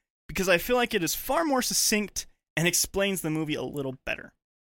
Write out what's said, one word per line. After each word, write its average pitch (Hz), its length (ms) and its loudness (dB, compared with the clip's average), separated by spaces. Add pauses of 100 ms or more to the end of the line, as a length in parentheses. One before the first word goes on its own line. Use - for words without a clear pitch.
(260)
because 185 220 -2
I 175 100 6
feel 240 160 -2
like 240 200 2
it 185 100 0
is 151 100 0
far 311 300 0
more 269 180 2
succinct - 640 0 (300)
and 156 100 2
explains 190 540 0
the 165 100 -2
movie 156 240 -2
a 120 80 -4
little 131 320 -6 (100)
better. - 280 -8 (400)